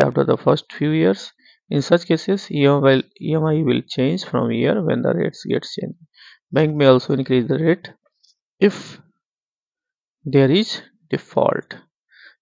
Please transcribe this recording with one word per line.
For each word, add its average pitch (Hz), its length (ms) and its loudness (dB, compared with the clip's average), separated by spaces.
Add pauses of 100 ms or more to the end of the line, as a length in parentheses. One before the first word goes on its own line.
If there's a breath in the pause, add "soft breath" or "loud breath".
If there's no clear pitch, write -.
after 135 180 0
the 131 140 0
first - 340 -2
few 151 200 -4
years। 165 400 0 (400 soft breath)
In 147 100 0
such 170 260 0
cases, 190 420 -2
E 147 160 0
M 139 200 4
I, 135 180 4 (180)
E 160 140 -4
M 156 100 0
I 156 160 0
will 123 200 0 (120)
change 147 300 -2
from 117 280 -2
year 127 300 0
when 123 200 -2
the - 120 0
rates - 320 -4
gets - 300 -4
changed। - 220 -10 (520 soft breath)
Bank 156 280 0
may 143 80 2
also 131 280 4
increase 131 360 0
the 135 80 -2
rate 165 320 -2 (720)
if 196 160 4 (1500)
there 135 240 4
is 202 320 0 (300)
default। - 640 -2 (680 soft breath)